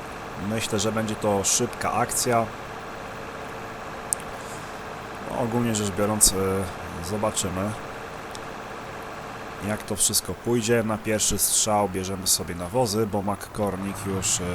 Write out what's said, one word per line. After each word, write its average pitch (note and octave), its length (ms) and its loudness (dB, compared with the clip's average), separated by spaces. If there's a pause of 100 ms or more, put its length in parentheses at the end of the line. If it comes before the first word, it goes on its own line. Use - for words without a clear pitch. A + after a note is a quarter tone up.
(500)
Myślę, A2 300 2
że G#2+ 120 2
będzie A2 240 0
to G2+ 280 4
szybka - 500 2
akcja. A#2 520 4 (2750)
No, - 100 -2
ogólnie A#2 360 2
rzecz G#2 160 2
biorąc, G#2 420 4
e, - 20 0 (760)
zobaczymy, G#2 640 0 (2000)
jak G#2+ 160 -2
to G#2 120 -2
wszystko - 380 2
pójdzie. A#2 500 4
Na G#2+ 140 2
pierwszy G#2+ 420 2
strzał G#2 500 4
bierzemy F#2+ 380 -2
sobie F2+ 280 2
nawozy, G#2+ 520 2
bo G2+ 140 0
McCormick G2 840 -2
już, F#2+ 360 2
e, - 20 -2 (120)